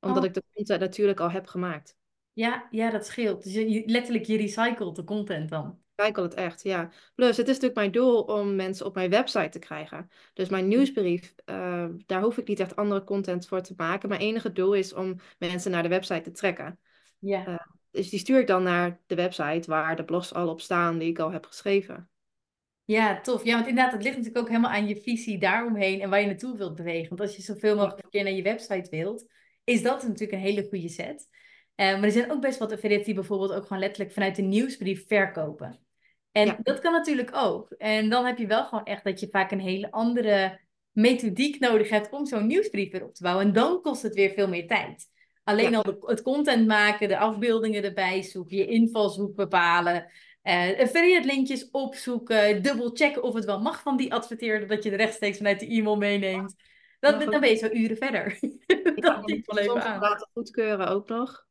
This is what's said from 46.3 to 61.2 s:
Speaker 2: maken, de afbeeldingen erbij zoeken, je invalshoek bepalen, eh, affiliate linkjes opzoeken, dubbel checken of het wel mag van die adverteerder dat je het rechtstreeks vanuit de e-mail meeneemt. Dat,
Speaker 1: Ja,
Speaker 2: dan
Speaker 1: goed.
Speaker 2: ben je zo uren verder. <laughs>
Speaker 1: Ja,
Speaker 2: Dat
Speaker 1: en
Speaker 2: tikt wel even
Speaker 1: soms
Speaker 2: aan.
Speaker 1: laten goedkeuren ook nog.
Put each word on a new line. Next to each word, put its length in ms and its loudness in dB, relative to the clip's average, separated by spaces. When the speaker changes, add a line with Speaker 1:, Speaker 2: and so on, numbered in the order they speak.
Speaker 2:
maken, 420 4
de 100 2
afbeeldingen 640 0
erbij 380 -2
zoeken, 340 -8
je 100 2
invalshoek 680 2
bepalen, 760 2
eh, 380 2
affiliate 460 6
linkjes 440 -2
opzoeken, 920 0
dubbel 320 0
checken 280 2
of 120 -2
het 100 -2
wel 160 -2
mag 220 -2
van 140 0
die 180 -2
adverteerder 540 -4
dat 140 -2
je 80 -2
het 100 -2
rechtstreeks 360 0
vanuit 240 0
de 60 -10
e-mail 300 2
meeneemt. 580 0
Dat, 120 6
Speaker 1:
Ja, 60 2
Speaker 2:
dan 140 -2
Speaker 1:
goed. 80 4
Speaker 2:
ben 100 6
je 60 6
zo 140 -2
uren 260 0
verder. 440 -4
<laughs> 260 -6
Speaker 1:
Ja, 280 4
Speaker 2:
Dat 220 4
Speaker 1:
en 80 -8
Speaker 2:
tikt 220 -4
wel 120 -2
even 140 2
Speaker 1:
soms 120 0
Speaker 2:
aan. 160 -2
Speaker 1:
laten 320 0
goedkeuren 560 -2
ook 200 -2
nog. 420 -6